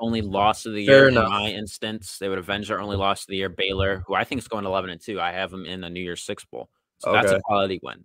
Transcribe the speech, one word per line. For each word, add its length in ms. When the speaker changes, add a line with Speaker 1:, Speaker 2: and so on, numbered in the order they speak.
Speaker 1:
only 200
loss 460
of 60
the 120
Speaker 2:
Fair 180
Speaker 1:
year. 80
Speaker 2:
enough. 160
Speaker 1:
In 40
my 200
instance, 680
they 100
would 120
avenge 260
their 140
only 160
loss 260
of 60
the 80
year, 120
Baylor, 560
who 100
I 100
think 160
is 80
going 160
eleven 260
and 100
two. 200
I 100
have 220
'em 120
in 160
the 80
New 120
Year's 240
Six 200
Bowl. 240
So 140
that's 180
a 60
Speaker 2:
Okay. 80
Speaker 1:
quality 400
win. 200